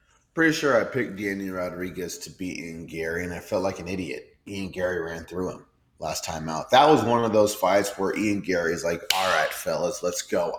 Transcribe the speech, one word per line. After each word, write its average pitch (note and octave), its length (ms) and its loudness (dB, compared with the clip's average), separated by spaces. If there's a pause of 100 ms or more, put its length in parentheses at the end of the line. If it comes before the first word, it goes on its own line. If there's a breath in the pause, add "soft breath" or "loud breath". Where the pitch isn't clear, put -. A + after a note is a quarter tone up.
(340)
Pretty D#3+ 200 4
sure C#3 260 4
I G2+ 60 2
picked G2 320 -4
Danny G2 320 -4
Rodriguez F2+ 720 -6
to - 100 -14
beat F2+ 300 -8
Ian E2 260 -12
Gary, E2 400 -4
and E2+ 80 -6
I E2 60 -8
felt F#2+ 240 -2
like F#2+ 160 -2
an F2 100 -10
idiot. F2+ 480 -8 (100)
Ian G2 240 -8
Gary F2+ 300 -2
ran E2 240 -8
through F2+ 240 -4
him - 160 -12 (340)
last D#2 240 -6
time D#2+ 240 -6
out. D#2+ 240 -4
That C#3 160 10
was D3 160 8
one A#2 220 4
of G#2+ 80 0
those G#2 200 6
fights G2 440 2
where F#2+ 180 0
Ian G2+ 240 0
Gary E2+ 320 0
is E2 140 -2
like, E2+ 160 -2 (120)
"All F#2+ 140 0
right, D#2 240 2
fellas, E2 520 -4
let's F2 180 -2
go. F2 380 0